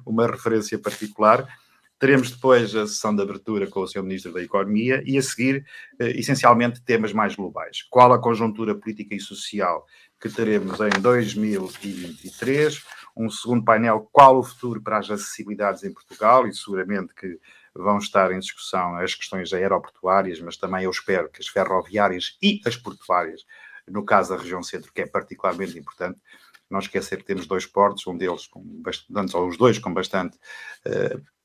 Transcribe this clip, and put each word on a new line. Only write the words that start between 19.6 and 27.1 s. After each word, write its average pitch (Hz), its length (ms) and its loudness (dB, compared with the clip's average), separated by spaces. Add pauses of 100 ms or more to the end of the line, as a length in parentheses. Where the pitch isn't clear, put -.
mas 85 160 -14
também 95 280 -4
eu 92 60 -2
espero 90 380 -2
que - 140 -18
as - 60 -12
ferroviárias 92 920 -2
e 196 240 2
as 120 120 -2
portuárias, - 680 -4 (420)
no 101 180 -8
caso 95 300 2
da 90 60 -8
região 87 220 -10
centro, - 280 -12
que - 120 -8
é - 40 -6
particularmente 90 720 -6
importante, 90 400 -12 (520)
não 95 80 -4
esquecer 95 400 -6